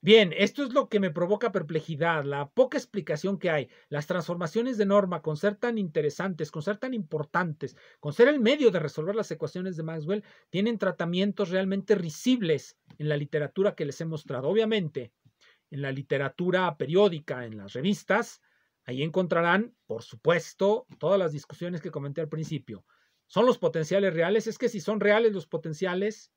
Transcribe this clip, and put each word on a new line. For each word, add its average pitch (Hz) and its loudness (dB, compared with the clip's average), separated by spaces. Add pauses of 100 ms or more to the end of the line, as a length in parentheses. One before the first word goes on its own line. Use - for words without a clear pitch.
Bien, 202 8
esto 214 0
es 233 -8
lo 269 2
que 214 2
me 190 0
provoca 190 0
perplejidad, 160 -2
la 143 -4
poca 254 2
explicación 185 -4
que 180 -2
hay. 151 0 (180)
Las 160 -4
transformaciones 180 -4
de 208 2
norma, 196 2
con 156 -4
ser 202 0
tan 233 -4
interesantes, 165 -4
con 160 -8
ser 202 -4
tan 262 -6
importantes, 160 -4 (240)
con 147 -6
ser 233 8
el 294 2
medio 254 4
de 175 -2
resolver 156 -6
las 214 -4
ecuaciones 175 -8
de 160 -8
Maxwell, 160 -6 (240)
tienen 214 0
tratamientos 185 -2
realmente 190 2
risibles 175 0 (200)
en 147 -4
la 151 0
literatura 147 0
que 165 -4
les 139 -8
he 165 -4
mostrado. 143 -4
Obviamente, 202 0 (580)
en 139 -8
la 135 -4
literatura 151 -2
periódica, 151 0
en 110 -12
las 101 -14
revistas, 196 -2 (420)
ahí 127 -6
encontrarán, 170 2 (120)
por 113 -8
supuesto, 175 0 (140)
todas 175 2
las 175 0
discusiones 165 -8
que 165 -10
comenté 139 -8
al 160 -4
principio. 147 -8 (420)
¿Son 208 2
los 254 4
potenciales 170 0
reales? 190 2
Es 220 -6
que 254 -2
si 208 -4
son 214 -2
reales 208 4
los 190 -6
potenciales 180 -4